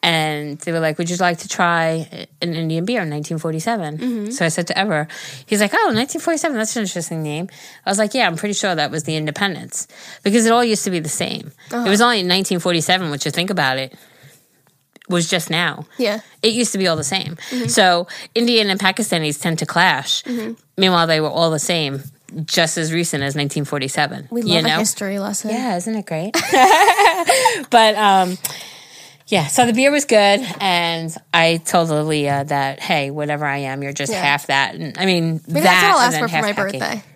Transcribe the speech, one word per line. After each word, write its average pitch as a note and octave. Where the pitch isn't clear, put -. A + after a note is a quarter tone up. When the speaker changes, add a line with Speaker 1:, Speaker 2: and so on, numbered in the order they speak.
Speaker 1:
and D#3
they -
were E3
like, D#3
"Would E3+
you F3
like F3
to -
try E3
an F3
Indian E3
beer A3+
in D#3+
nineteen D3+
forty-seven?" D#3+
Speaker 2:
Mm-hmm. A3+
Speaker 1:
So A#3+
I E3
said E3+
to -
Ever, D#3+
he's G#3+
like, G3+
"Oh, G#4+
nineteen A#3+
forty-seven, D#4+
that's G#3+
an A3+
interesting E3
name." D#3
I -
was G3+
like, G#3+
"Yeah, A#3+
I'm E3
pretty G#3
sure F#3+
that D3+
was D#3
the D#3+
independence," D#3
because A3
it A3+
all A#3+
used G#3+
to G3
be F3
the D#3
same. -
Speaker 2:
Uh-huh. A#3
Speaker 1:
It G3
was G#3
only A#3+
in F3+
nineteen F#3
forty-seven, F3+
which C#3+
you D3
think F3+
about C#3
it, C3+
was E3+
just F3
now. E3
Speaker 2:
Yeah. A3
Speaker 1:
It A3
used A3
to G3
be F#3+
all E3
the D#3
same. E3+
Speaker 2:
Mm-hmm. B3
Speaker 1:
So F#3
Indian A#3
and F#3+
Pakistanis F#3
tend E3
to D#3+
clash. E3
Speaker 2:
Mm-hmm. A#3
Speaker 1:
Meanwhile, F3+
they D#3
were D#3
all E3
the D#3
same, C#3+
just E3
as D#3+
recent E3
as C#3
nineteen C#3+
forty-seven. C#3
Speaker 2:
We A#3
Speaker 1:
You F3+
Speaker 2:
love D#3+
a C#3+
Speaker 1:
know? D#3
Speaker 2:
history G3+
lesson. G#3
Speaker 1:
Yeah, A#3
isn't G3+
it G3+
great? E3+
<laughs> -
But, A3
um, F#3+
yeah, F3
so B3
the A#3+
beer C4
was C#4+
good, G#3
and E3+
I E3
told E3+
Aaliyah D3
that, C#3
"Hey, C#3+
whatever D3
I C#3
am, C#3
you're C#3
just C3+
Speaker 2:
Yeah. F#3+
Speaker 1:
half C#3+
that." C#3
And, D#3
I F#3+
mean, E3
Speaker 2:
Maybe E3+
Speaker 1:
that -
Speaker 2:
that's -
what -
I'll E4
Speaker 1:
and B3
Speaker 2:
ask B3+
Speaker 1:
then B3+
Speaker 2:
for A#3
for F3
Speaker 1:
half B3+
Speaker 2:
my G#3
Speaker 1:
Paki. G3+
Speaker 2:
birthday. G3+